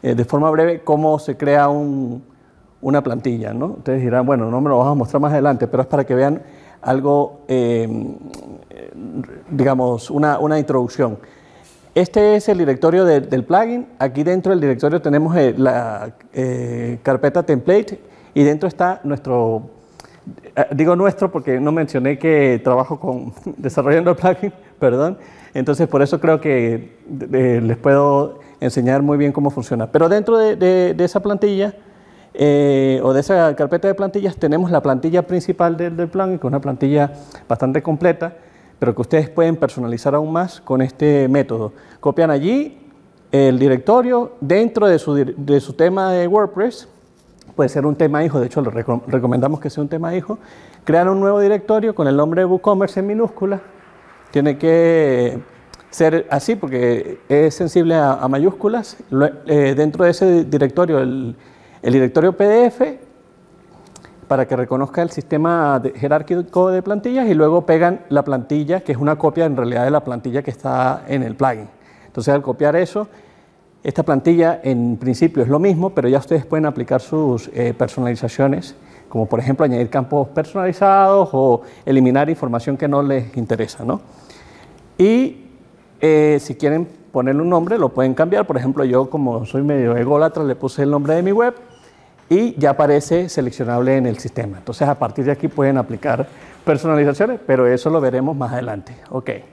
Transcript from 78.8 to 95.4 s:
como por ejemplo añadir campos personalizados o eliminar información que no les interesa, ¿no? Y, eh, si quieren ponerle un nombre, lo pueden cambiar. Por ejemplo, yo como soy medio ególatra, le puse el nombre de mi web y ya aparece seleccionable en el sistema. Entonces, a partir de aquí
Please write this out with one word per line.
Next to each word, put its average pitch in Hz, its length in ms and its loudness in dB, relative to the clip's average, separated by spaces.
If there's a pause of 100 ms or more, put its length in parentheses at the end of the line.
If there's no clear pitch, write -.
como 110 160 -2
por 113 160 -2
ejemplo 131 240 0
añadir 123 240 0
campos 139 400 -2
personalizados 190 1040 2
o 131 300 2 (240)
eliminar 135 420 4
información 135 480 -4
que 151 100 -4
no 143 160 0
les 131 320 -4
interesa, 113 480 -4
¿no? 135 200 -6 (960)
Y, 226 480 2 (560)
eh, 151 360 4
si 139 160 -8
quieren 156 320 -2 (260)
ponerle 135 280 0
un 165 80 0
nombre, 180 300 0
lo 151 100 2
pueden 131 240 0
cambiar. 180 340 0
Por 135 120 -2
ejemplo, 135 260 -2
yo 131 240 2
como 120 380 -4
soy 135 160 -4
medio 135 340 0
ególatra, 147 480 0
le 131 100 0
puse 131 280 -4
el 139 80 0
nombre 147 240 0
de 175 80 0
mi 190 100 0
web 240 220 0 (760)
y 226 300 2
ya 143 100 4
aparece 147 600 2
seleccionable 123 640 -2
en 131 80 0
el 117 140 -2
sistema. 107 400 -8
Entonces, 120 280 -4
a 143 120 0
partir 123 260 -4
de 143 80 0
aquí 143 160 -4